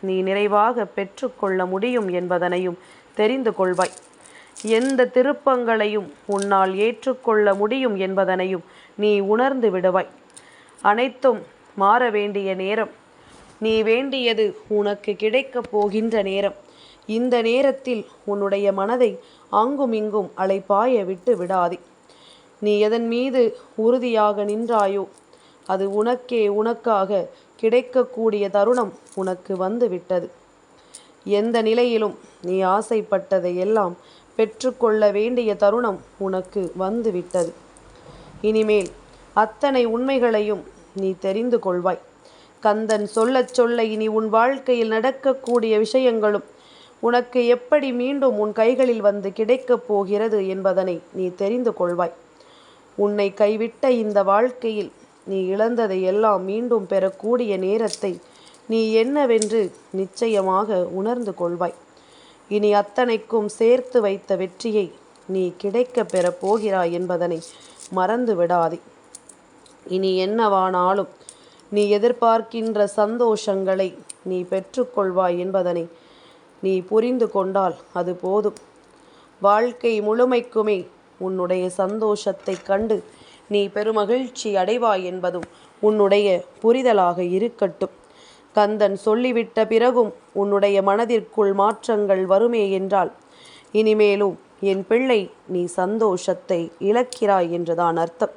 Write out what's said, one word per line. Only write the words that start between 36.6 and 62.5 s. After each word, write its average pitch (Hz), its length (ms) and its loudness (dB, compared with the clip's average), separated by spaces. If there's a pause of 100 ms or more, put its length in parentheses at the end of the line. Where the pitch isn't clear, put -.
வந்துவிட்டது. 185 760 -2 (880)
இனிமேல் 214 480 2 (480)
அத்தனை 254 500 2
உண்மைகளையும் 226 760 0 (320)
நீ 190 240 -2
தெரிந்து 226 400 -2
கொள்வாய். 180 420 -2 (600)
கந்தன் 214 440 0
சொல்லச் 247 480 0
சொல்ல 233 300 2
இனி 220 240 -2
உன் 220 200 -2
வாழ்க்கையில் 240 680 2
நடக்கக்கூடிய 240 840 0
விஷயங்களும் 214 720 0 (540)
உனக்கு 247 440 0
எப்படி 254 460 2
மீண்டும் 254 460 0
உன் 214 140 -2
கைகளில் 233 540 2
வந்து 202 260 0
கிடைக்கப் 240 540 0
போகிறது 208 600 0
என்பதனை 185 480 0 (160)
நீ 185 120 -6 (100)
தெரிந்து 220 380 -2
கொள்வாய். 175 440 -2 (840)
உன்னை 208 360 0
கைவிட்ட 220 560 -2
இந்த 214 320 2
வாழ்க்கையில் 220 680 0 (360)
நீ 196 200 -4
இழந்ததை 214 560 -2
எல்லாம் 202 420 2
மீண்டும் 220 420 -2
பெறக்கூடிய 202 680 -2
நேரத்தை 202 560 -2 (560)
நீ 226 120 0 (120)
என்னவென்று 226 680 2 (300)
நிச்சயமாக 196 880 -2 (120)
உணர்ந்து 208 440 -4
கொள்வாய். 175 420 -4 (760)